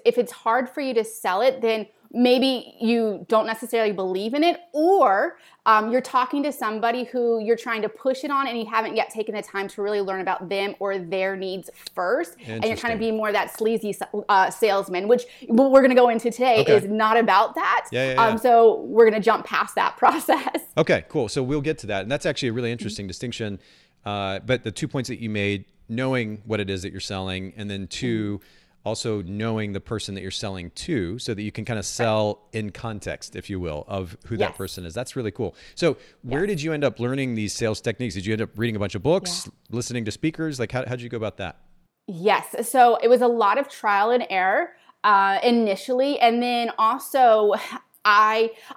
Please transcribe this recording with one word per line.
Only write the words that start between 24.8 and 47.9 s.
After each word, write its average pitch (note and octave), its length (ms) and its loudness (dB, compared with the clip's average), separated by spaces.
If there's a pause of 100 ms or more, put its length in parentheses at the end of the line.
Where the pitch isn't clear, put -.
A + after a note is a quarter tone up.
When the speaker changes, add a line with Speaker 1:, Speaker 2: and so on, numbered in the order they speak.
Speaker 2:
points C3 180 -6
that A2+ 140 -10
you A2+ 80 -6
made G2+ 340 -2 (260)
knowing A#2 560 -4
what G#2+ 140 -2
it G2 100 -4
is F#2+ 140 -6
that G2 80 -8
you're F#2+ 100 -12
selling, F#2+ 560 -8
and G#2 120 -10
then G2 180 -8
two, A2 520 -4
Speaker 1:
Mm-hmm. - 80 -20 (380)
Speaker 2:
also G#2+ 360 -4
knowing G#2 500 -4
the G2 80 -6
person G#2 360 -8
that F#2+ 60 -10
you're F#2+ 100 -10
selling F#2 400 -8
to A2 460 -4
so - 160 -8
that G2 80 -8
you G#2 120 -6
can A2 100 -8
kinda A2+ 140 -4
Speaker 1:
Right. G2 80 -6
Speaker 2:
sell G#2+ 560 0 (100)
in G#2+ 200 -6
context, G2+ 640 -10
if F#2 140 -12
you G2 100 -6
will, D#2 280 -8
of F#2+ 380 -8
who A#2 120 -8
that G3+ 120 0
Speaker 1:
Yes. - 80 -18
Speaker 2:
person F#2 280 -10
is. E2 80 -12
That's A#2+ 220 -10
really A2 160 -4
cool. F#2+ 240 -6 (200)
So D#3 200 0 (260)
where C3 200 -4
Speaker 1:
Yes. G3+ 80 -2
Speaker 2:
did E3+ 140 -4
you D#3+ 100 -4
end D3 100 -4
up B2 160 0
learning B2+ 360 -4
these G#2+ 180 -4
sales A2 260 -2
techniques? A2+ 360 -6
Did F#2+ 100 -8
you A2 80 -2
end A2 80 -2
up G#2 160 -6
reading A2+ 180 -2
a G2+ 40 -4
bunch G2+ 160 -4
of F2 60 -6
books, F3+ 440 -2
Speaker 1:
Yeah. - 60 -18 (260)
Speaker 2:
listening A#2+ 280 -6
to G#2 60 -6
speakers? D#3 480 -4
Like, A2+ 140 -6
how, B2+ 120 -4
how'd B2 140 -8
you A#2+ 80 -12
go A#2+ 100 -10
about G#2 200 -6
that? E2+ 200 -10 (500)
Speaker 1:
Yes. F#3+ 600 -2
So A#3+ 340 6
it A3+ 60 4
was A#3+ 140 6
a B3 60 4
lot A3+ 300 2
of C#4 120 -2
trial G3+ 420 0
and B3 180 2
error, G3 420 0 (340)
uh, G3 380 4
initially. B3 760 2
And A#3+ 240 4
then A#3+ 340 -2
also, A3 760 4 (520)